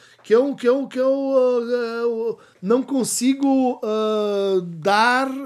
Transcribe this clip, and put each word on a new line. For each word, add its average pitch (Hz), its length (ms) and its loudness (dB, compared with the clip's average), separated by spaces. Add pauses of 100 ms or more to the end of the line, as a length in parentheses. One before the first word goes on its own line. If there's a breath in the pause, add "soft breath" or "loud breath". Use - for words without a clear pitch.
(220 loud breath)
que - 100 -2
eu, 262 220 4
que 240 140 -2
eu, 269 180 2
que 254 140 -6
eu, 269 360 0
ah, 240 640 0
eu 226 360 -4 (240 soft breath)
não 233 200 2
consigo, 269 1000 0
ah, 208 840 0
dar 214 640 0 (180)